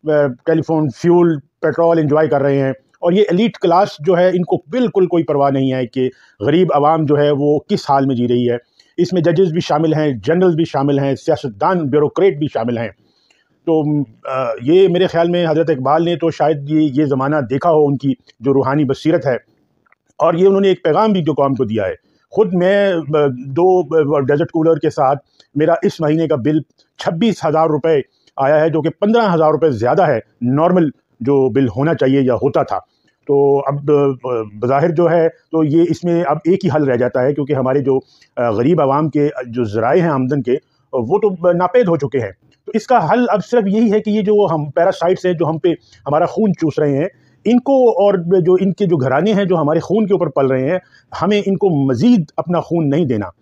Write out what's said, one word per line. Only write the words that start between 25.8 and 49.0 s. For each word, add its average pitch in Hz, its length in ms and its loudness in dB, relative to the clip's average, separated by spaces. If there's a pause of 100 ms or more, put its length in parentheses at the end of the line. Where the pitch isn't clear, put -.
इस 190 160 -2
महीने 156 260 0
का 151 80 0
बिल 147 280 -2 (360)
छब्बीस 180 440 -2
हज़ार 160 260 0
रुपये 151 340 0 (360)
आया 139 160 2
है, 156 140 2
जो 156 120 -2
कि 156 80 -2
पन्द्रह 220 400 0
हज़ार 160 220 2
रुपये 156 200 2
ज़्यादा 123 340 0
है 123 160 0 (220)
नॉर्मल 156 480 2 (320)
जो 131 260 2
बिल 131 180 0
होना 131 260 -2
चाहिए 135 280 0
या 123 120 0
होता 139 300 -2
था। 98 160 -4 (480)
तो 139 320 2
अब, 139 180 -4
अ, 131 800 -2
बज़ाहिर 139 340 0
जो 165 160 0
है, 165 220 2
तो - 340 -4
ये 156 200 2
इसमें 170 400 -2
अब 151 240 -4
एक 190 160 2
ही 180 60 0
हल 151 160 0
रह 127 100 0
जाता 123 260 -2
है, 143 120 0
क्योंकि 143 200 -4
हमारे 135 280 0
जो, 131 180 0 (380)
अ, 120 140 0
गरीब 139 300 2
आवाम 143 280 0
के 147 180 0
जो 123 380 -6
ज़राए 113 340 0
हैं 170 100 0
आमदन 135 320 -2
के, 123 140 -2 (380)
वो 131 240 -2
तो 180 360 0
नापेद 180 340 2
हो 165 100 0
चुके 143 200 -4
हैं। 107 140 -4 (340)
तो - 100 -16
इसका 233 240 2
हल 226 280 0
अब 190 140 0
सिर्फ 196 260 -2
यही 220 220 0
है 214 120 2
कि 214 100 -4
ये 208 120 0
जो 202 240 2
हम 151 220 -4
पैरासाइट्स 180 560 0
हैं, 180 120 0
जो 160 80 -2
हम 160 120 -4
पे 170 120 0 (380)
हमारा 156 180 2
खून 208 280 -2
चूस 156 260 -2
रहे 147 140 0
हैं, 156 160 -2 (380)
इनको 247 440 2
और 196 260 2
जो 180 400 2
इनके 196 280 0
जो 170 120 0
घराने 143 360 0